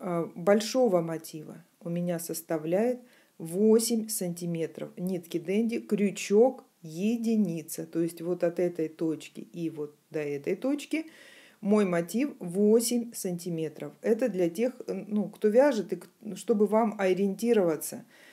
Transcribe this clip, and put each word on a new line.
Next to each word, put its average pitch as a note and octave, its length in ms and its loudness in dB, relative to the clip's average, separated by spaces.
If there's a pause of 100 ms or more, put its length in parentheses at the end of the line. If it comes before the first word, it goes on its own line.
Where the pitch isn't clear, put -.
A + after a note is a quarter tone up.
а, E3+ 340 -2
большого G#3 680 4
мотива D#3+ 640 -8 (160)
у - 80 -12
меня F3 300 -2
составляет E3+ 840 -2 (380)
восемь A3 680 4
сантиметров. E3+ 920 -4
Нитки F3+ 400 -4
Дэнди, A3 400 0
крючок G#3 840 2 (180)
единица. F#3 1040 -2
То E3 160 -2
есть E3 180 -4
вот F3 240 -2
от E3+ 140 0
этой F3 300 0
точки D#3 520 -6
и E3+ 300 -8
вот D3 260 -10 (140)
до D3+ 100 -6
этой D3 360 -4
точки C#4+ 500 -4 (560)
мой G3+ 240 4
мотив — F3+ 520 -2
восемь A3+ 760 2
сантиметров. E3 800 -6 (100)
Это A3+ 260 2
для F3+ 220 0
тех, A#3 240 -2 (120)
ну, G3+ 440 -4
кто - 180 0
вяжет, A3+ 440 4
и F3+ 40 -6
к-, - 400 -12
чтобы G#3 300 2
вам A3 320 2
ориентироваться, G3 1080 0 (280)